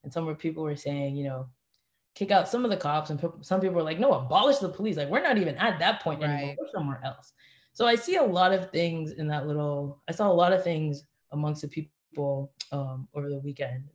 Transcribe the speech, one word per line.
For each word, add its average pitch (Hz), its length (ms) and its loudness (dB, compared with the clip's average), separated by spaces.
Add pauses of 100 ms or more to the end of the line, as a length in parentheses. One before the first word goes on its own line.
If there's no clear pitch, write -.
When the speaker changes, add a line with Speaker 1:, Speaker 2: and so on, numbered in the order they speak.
Speaker 1:
And 139 100 -12
some 165 120 -2
were, 156 80 -4
people 160 300 -4
were 151 140 -4
saying, 143 400 -4
you 143 80 -4
know, 131 240 -6 (680)
"Kick 196 160 -2
out 190 160 6
some 247 160 0
of 226 80 2
the 185 60 0
cops," 151 320 -2
and 147 100 -2
pe-, - 220 -6
some 185 180 0
people 180 160 0
were 165 80 4
like, 165 160 -2
"No, 254 140 6
abolish 190 460 4
the 185 100 -2
police. 202 260 -2
Like, 143 140 -2
we're 240 120 2
not 277 160 4
even 156 200 0
at 190 220 0
that 208 220 2
point 151 220 -2
anymore. 143 240 0
Speaker 2:
Right. 143 100 -8
Speaker 1:
We're - 140 -10
somewhere 139 320 -4
else." - 300 -10 (420)
So 233 120 2
I 233 80 6
see 349 220 0
a 311 60 6
lot 185 300 4
of 190 160 0
things 165 440 -2
in 151 160 -4
that 147 180 -2
little, 147 600 -4
I 165 40 -6
saw 202 200 2
a 170 120 6
lot 180 100 6
of 185 100 2
things 156 420 -2 (260)
amongst 147 320 -4
the 147 40 -8
people, 139 840 -6 (180)
um, 135 440 -6
over 143 160 -6
the 139 80 -6
weekend 139 560 -6